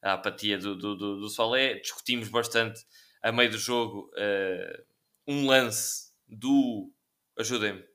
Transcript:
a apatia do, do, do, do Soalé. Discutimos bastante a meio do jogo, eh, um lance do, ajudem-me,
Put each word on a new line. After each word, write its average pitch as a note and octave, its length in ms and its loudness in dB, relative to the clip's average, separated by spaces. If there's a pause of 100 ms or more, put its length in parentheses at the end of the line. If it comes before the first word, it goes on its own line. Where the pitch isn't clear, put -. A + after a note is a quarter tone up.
a G2 120 2
apatia G2+ 440 -2
do, G2 180 -4
do, G2+ 200 -6
do, G2+ 240 -6
do G#2 80 -8
Soalé. A#2+ 460 2
Discutimos - 540 -4
bastante A2+ 520 0 (420)
a A2+ 100 2
meio A#2+ 180 4
do A2 80 -4
jogo, A2+ 580 -2
eh, F#2+ 680 -2 (440)
um C#3+ 200 0
lance B2 640 2 (160)
do, A#2 680 2 (460)
ajudem-me, G#2 440 0 (120)